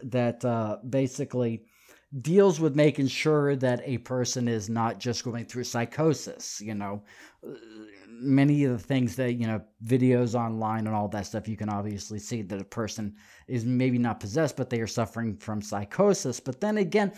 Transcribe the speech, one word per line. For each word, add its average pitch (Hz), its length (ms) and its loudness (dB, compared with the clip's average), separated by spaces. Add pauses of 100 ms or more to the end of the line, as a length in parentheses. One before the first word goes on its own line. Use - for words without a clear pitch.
(120)
that, 120 340 0
uh, 110 320 0 (100)
basically 123 800 -2 (560)
deals 175 380 6
with 156 160 2
making 147 320 6
sure 143 480 2
that 123 280 0
a 123 160 -2
person 123 480 -2
is 110 220 0
not 113 300 0
just 120 240 -4
going 117 220 -6
through 123 180 -8
psychosis, - 1000 -2
you 107 140 -8
know. 101 280 -6 (1160)
Many 139 420 4
of 135 80 2
the 113 120 -4
things 123 340 0
that, 123 160 0
you 120 120 -2
know, 110 160 -2 (240)
videos 123 480 4
online 113 540 -2
and 110 80 0
all 104 140 0
that 101 160 -6
stuff, 104 220 -6
you 110 80 -4
can 104 140 -4
obviously 104 500 -4
see 113 220 -6
that 98 180 -6
a 98 60 -10
person 104 500 -6 (320)
is 120 160 -2
maybe 123 340 2
not 120 220 0
possessed, 127 380 -2
but - 120 -4
they 117 120 -2
are 110 60 -2
suffering 113 500 -4
from 107 240 -6
psychosis. 120 800 0
But - 200 -8
then 214 180 0
again, 202 400 2